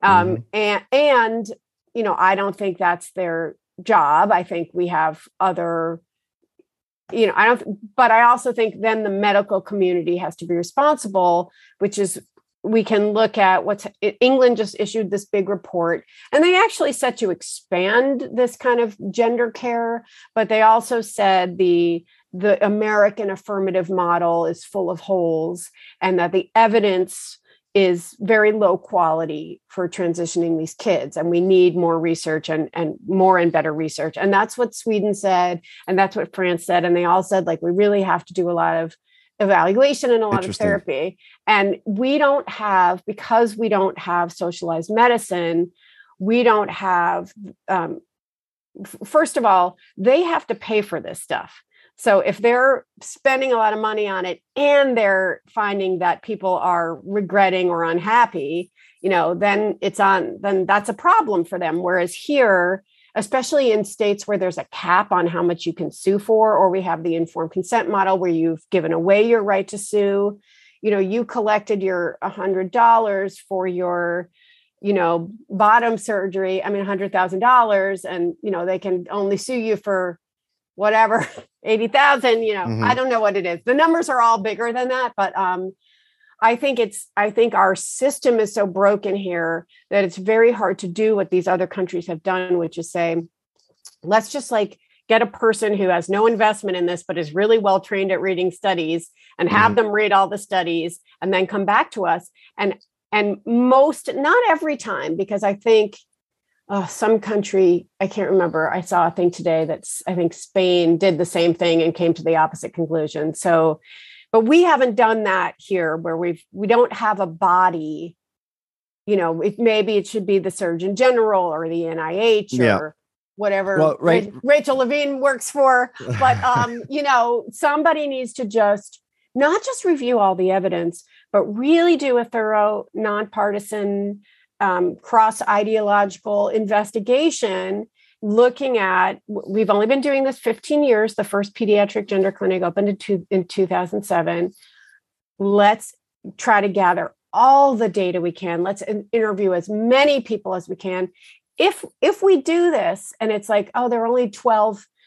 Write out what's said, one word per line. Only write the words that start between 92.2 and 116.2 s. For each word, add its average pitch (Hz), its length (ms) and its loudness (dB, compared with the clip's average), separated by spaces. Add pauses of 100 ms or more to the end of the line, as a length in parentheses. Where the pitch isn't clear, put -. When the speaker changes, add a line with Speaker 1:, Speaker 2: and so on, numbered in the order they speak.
Speaker 1:
done, 185 340 -2
which 165 200 -6
is 170 120 -10
say, 170 320 -2 (800)
"Let's 214 300 0
just, 277 180 -8
like, 214 280 -2 (300)
get 220 140 4
a 233 40 0
person 214 500 0
who 190 120 0
has 175 200 0
no 202 180 2
investment 208 500 0
in 175 100 -2
this, 175 200 -4
but 165 120 -6
is 151 160 -6
really 214 240 4
well 196 220 2
trained 196 300 -4
at 185 100 -2
reading 180 300 -2
studies, 170 600 -4 (280)
and 175 120 0
have 208 220 2
Speaker 2:
Mm-hmm. - 40 -6
Speaker 1:
them 220 160 2
read 208 200 0
all 196 160 4
the 196 100 -8
studies 170 600 -4 (220)
and 190 120 -2
then 185 140 0
come 196 180 -4
back 208 280 0
to 196 140 -4
us." 170 220 -2 (300)
And, 196 180 -4 (360)
and 208 240 -2 (100)
most, 254 640 2
not 311 360 2
every 311 300 0
time, 160 380 -6
because 196 280 -4
I 202 100 0
think, 208 420 2 (720)
uh, 196 180 -4
some 214 340 0
country, 196 640 0 (140)
I 196 60 -2
can't 190 240 -4
remember, 165 420 0
I 185 80 -4
saw 175 260 0
a 170 40 0
thing 175 200 0
today 160 360 -2
that's, - 400 -10
I 190 80 -4
think 170 180 -2
Spain 175 640 0
did 175 220 0
the 175 80 -2
same 170 280 0
thing 165 280 0
and 160 120 0
came 170 200 0
to 160 80 -14
the 165 140 0
opposite 160 360 -2
conclusion. 156 640 -4
So, 160 460 0 (500)
but 226 160 4
we 320 160 6
haven't 262 320 2
done 220 300 2
that 190 340 -2
here 170 380 -2
where 165 200 -6
we've, 170 260 -6 (100)